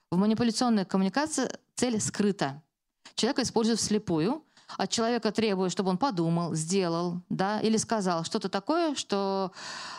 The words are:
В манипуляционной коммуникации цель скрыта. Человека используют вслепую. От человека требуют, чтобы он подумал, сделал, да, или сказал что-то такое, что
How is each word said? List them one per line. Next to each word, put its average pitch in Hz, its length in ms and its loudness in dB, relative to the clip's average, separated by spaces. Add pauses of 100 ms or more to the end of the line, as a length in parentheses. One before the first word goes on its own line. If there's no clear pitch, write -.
В 170 80 0
манипуляционной 220 680 2
коммуникации 214 680 0 (260)
цель 240 260 0
скрыта. 160 600 0 (540)
Человека 240 280 0
используют 220 360 2
вслепую. 208 640 0 (340)
От 196 120 -2
человека 226 420 0
требуют, 190 420 0
чтобы 190 160 0
он 185 80 2
подумал, 170 580 0
сделал, 175 720 0
да, 196 300 0
или 220 180 2
сказал 185 460 0
что-то 196 240 -4
такое, 302 480 0
что 196 560 -2 (480)